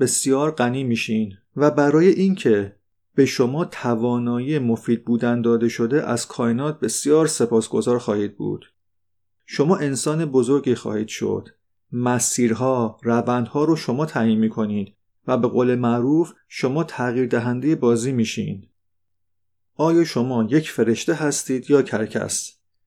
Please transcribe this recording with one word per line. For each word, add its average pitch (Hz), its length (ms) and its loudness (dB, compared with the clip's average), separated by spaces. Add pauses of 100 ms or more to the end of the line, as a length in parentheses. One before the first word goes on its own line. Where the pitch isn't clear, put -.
بسیار 135 500 0
غنی 127 340 -2
می‌شین 113 480 -2 (240)
و 147 140 4
برای 147 380 4
اینکه 135 680 2 (380)
به 135 120 6
شما 135 380 0
توانایی 120 920 -2
مفید 117 460 0
بودن 120 360 0
داده 117 280 2
شده، 117 380 -2
از 117 200 -4
کائنات 131 540 -2
بسیار 147 460 2
سپاسگزار 117 720 0
خواهید 104 380 -4
بود. 101 360 -8 (760)
شما 160 300 2
انسان 151 480 -2
بزرگی 131 500 2
خواهید 107 340 -4
شد. 101 400 -6 (440)
مسیرها، 120 1080 0
روندها 120 640 0
رو 160 120 2
شما 147 300 -2
تعیین 113 320 0
می‌کنید 107 560 -2 (320)
و 127 120 0
به 120 100 2
قول 123 260 2
معروف 123 580 0 (160)
شما 147 360 -2
تغییر 123 420 -2
دهندهٔ 123 480 0
بازی 120 380 2
می‌شین. 107 520 -2 (1080)
آیا 165 300 2
شما 127 460 -2
یک 156 200 0
فرشته 117 440 0
هستید 139 560 -4
یا 139 120 6
کرکس؟ 107 720 -6 (320)